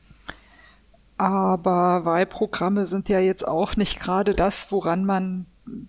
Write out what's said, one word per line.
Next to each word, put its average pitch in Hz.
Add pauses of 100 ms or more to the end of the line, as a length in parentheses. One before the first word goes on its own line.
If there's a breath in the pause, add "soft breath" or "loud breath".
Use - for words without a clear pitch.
(1160 loud breath)
Aber 185
Wahlprogramme 190
sind 190
ja 196
jetzt 185
auch 165
nicht -
gerade 190
das, -
woran 185
man 185 (440)